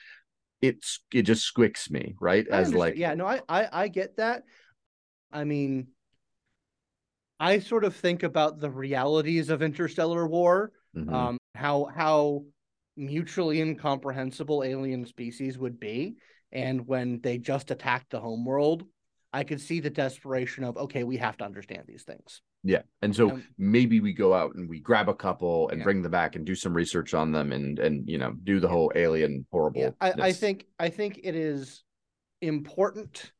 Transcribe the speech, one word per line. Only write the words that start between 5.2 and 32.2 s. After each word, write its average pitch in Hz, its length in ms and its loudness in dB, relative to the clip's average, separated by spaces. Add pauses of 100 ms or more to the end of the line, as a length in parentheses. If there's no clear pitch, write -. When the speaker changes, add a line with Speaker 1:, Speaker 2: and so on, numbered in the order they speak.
Speaker 2:
I 147 120 -6
mean, 139 440 -2 (1500)
I 190 200 4
sort 214 240 0
of 196 100 0
think 175 280 0
about 156 360 2
the 147 120 -4
realities 143 800 0
of 151 120 2
interstellar 165 640 0
war, 175 460 4 (240)
Speaker 1:
Mm-hmm. 80 180 -4
Speaker 2:
um, 123 240 0 (160)
how, 143 300 0 (100)
how 147 500 2 (520)
mutually 156 640 -2
incomprehensible 139 1040 -2
alien 131 400 -4
species 123 540 -8
would 123 200 -6
be. 123 380 -6 (340)
And 131 360 -4
when 123 340 -2
they 123 160 -2
just 135 340 -4
attacked 127 400 -2
the 117 100 -6
homeworld, 131 640 0 (500)
I 139 100 -2
could 143 160 -6
see 165 200 -4
the 147 100 -4
desperation 131 760 -4
of, 120 140 -6
"Okay, 139 260 -4
we 123 140 -4
have 113 180 -2
to - 80 -8
understand 98 420 -12
these - 180 -20
things." - 360 -18 (240)
Speaker 1:
Yeah. 92 180 2 (200)
And 104 120 2
so 104 180 6
Speaker 2:
Um, - 120 -10 (140)
Speaker 1:
maybe 113 420 6
we 101 140 0
go 95 180 6
out 87 220 2
and 90 120 -8
we 82 140 -10
grab 104 300 4
a 95 40 2
couple 85 540 0
and 80 120 -4
Speaker 2:
Yeah. 80 40 -8
Speaker 1:
bring 98 180 2
them 85 80 -2
back 85 260 0
and 80 100 -8
do 92 80 -2
some 90 200 -4
research 85 380 0
on 80 180 2
them 73 220 0
and, 69 260 -4
and, 73 300 0
you 80 80 -4
know, 64 160 -4
do 95 280 0
the 90 60 2
Speaker 2:
Yeah. 87 60 2
Speaker 1:
whole 82 220 4
alien 80 380 2
Speaker 2:
Yeah. 69 60 -6 (140)
Speaker 1:
horribleness. 65 480 0
Speaker 2:
I, 185 180 2
I 190 140 2
think, 196 340 -4 (120)
I 170 100 0
think 202 340 -6
it 165 140 -4
is 143 480 -6 (560)